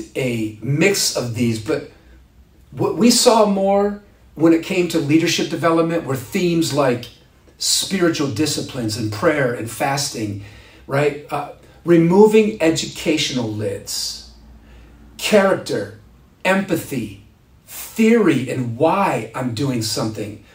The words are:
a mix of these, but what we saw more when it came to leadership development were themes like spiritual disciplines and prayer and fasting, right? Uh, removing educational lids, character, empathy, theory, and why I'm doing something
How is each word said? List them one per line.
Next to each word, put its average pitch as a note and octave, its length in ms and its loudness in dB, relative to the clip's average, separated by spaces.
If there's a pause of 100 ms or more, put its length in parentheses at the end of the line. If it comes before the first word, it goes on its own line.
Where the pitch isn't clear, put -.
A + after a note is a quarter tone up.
(160)
a A2+ 460 -4
mix E3 520 0
of A#2+ 200 -4
these, A2+ 240 0
but C#3+ 320 -4 (800)
what - 260 -2
we A3+ 140 4
saw A3+ 340 4
more G3 580 0 (320)
when E3 200 4
it D#3+ 80 0
came F3+ 260 -2
to E3 100 -2
leadership D#3 520 0
development E3 540 0
were C3+ 120 -4
themes E3 560 -2
like C3+ 320 0 (540)
spiritual E3+ 680 0
disciplines B2 680 -4
and G#2+ 160 -4
prayer D3 400 0
and A2+ 180 -8
fasting, B2+ 720 -4 (440)
right? C#3 440 0
Uh, - 220 -8 (320)
removing G3 760 6
educational C#3 920 -2
lids, - 800 -8 (880)
character, E3+ 840 0 (420)
empathy, D3 840 -2 (400)
theory, G3+ 840 2
and B2 300 -6
why F3 560 0
I'm B2+ 180 -4
doing B2+ 300 -2
something G#2+ 600 -6 (120)